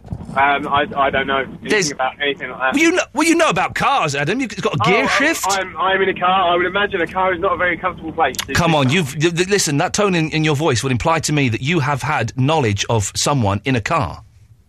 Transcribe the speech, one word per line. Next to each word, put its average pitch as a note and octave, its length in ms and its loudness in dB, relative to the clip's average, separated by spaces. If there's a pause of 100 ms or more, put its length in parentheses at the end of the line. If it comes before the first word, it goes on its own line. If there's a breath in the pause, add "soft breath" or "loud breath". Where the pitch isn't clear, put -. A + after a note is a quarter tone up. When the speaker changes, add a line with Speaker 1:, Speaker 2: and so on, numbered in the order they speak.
(340)
Speaker 1:
Um, C#3 340 0
I, C#3+ 180 0 (100)
I C#3 140 2
don't C3+ 160 -2
know C#3 120 0
anything - 300 -8
Speaker 2:
There's F#3 220 0
Speaker 1:
about C3 300 -4
anything C#3 300 -4
like A#2 100 -12
that. C3 140 0
Speaker 2:
Well, D4 80 2
you E4+ 100 4
know, E4+ 100 0 (100)
well, D#4 140 0
you E4 100 4
know E4 120 4
about F3 260 0
cars, F3 400 0
Adam. D3+ 260 -2
You've, B3 120 -4
it's G3 80 -10
got G#3+ 140 -2
a - 40 0
gear A3+ 260 2
Speaker 1:
Oh, - 40 -2
Speaker 2:
shift. - 400 0
Speaker 1:
I'm, F#3 280 -2
I'm F#3+ 260 2
in F#3 60 2
a F#3 100 0
car. F3+ 340 2
I F3 40 2
would F3+ 100 2
imagine G3 340 -2
a E3 60 0
car F#3 260 0
is E3+ 80 -4
not F#3+ 120 0
a F3 40 -2
very F3 200 0
comfortable E3 360 -6
place. D3 240 0 (120)
It's C3+ 100 -2
Speaker 2:
Come E3+ 140 2
Speaker 1:
just C#3+ 140 4
Speaker 2:
on, B2 40 2
you've, D3+ 280 0
th-, E3+ 160 2
th-, F3+ 140 0
listen, F#3 300 0
that F3 140 0
tone G3+ 220 2
in, D#3+ 160 0
in D#3 140 0
your D#3 120 2
voice C#3+ 260 0
would C3+ 100 -2
imply D#3+ 280 2
to - 120 -4
me C#3+ 160 2
that G#2+ 140 -2
you E3 180 0
have C#3 220 -2
had C3 340 -2
knowledge C3 520 2
of A2+ 260 0
someone A2 500 0
in C3 120 2
a A#2 40 0
car. G#2+ 440 -2 (440)